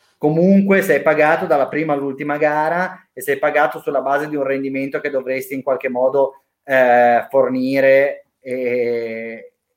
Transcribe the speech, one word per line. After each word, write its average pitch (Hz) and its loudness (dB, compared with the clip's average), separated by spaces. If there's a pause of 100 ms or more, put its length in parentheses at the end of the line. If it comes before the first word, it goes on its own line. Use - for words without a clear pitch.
(180)
Comunque 190 2
sei 143 2
pagato 156 2
dalla 143 2
prima 151 -2
all'ultima 143 -4
gara 160 -2
e - -14
sei 139 -2
pagato 147 0
sulla 143 -4
base 147 -2
di 151 -8
un 143 -2
rendimento 135 -4
che 143 -6
dovresti 131 -6
in 131 -8
qualche 131 -2
modo, 131 0 (200)
eh, 123 4
fornire 135 2 (140)
e, 117 -6 (220)